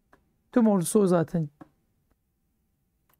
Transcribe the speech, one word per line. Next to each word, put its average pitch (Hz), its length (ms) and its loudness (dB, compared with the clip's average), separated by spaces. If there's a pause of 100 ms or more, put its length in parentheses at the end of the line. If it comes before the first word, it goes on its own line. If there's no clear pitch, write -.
(520)
Tüm 233 160 2
ordusu 202 320 0
o 196 80 2
zaten. 165 420 -2 (1700)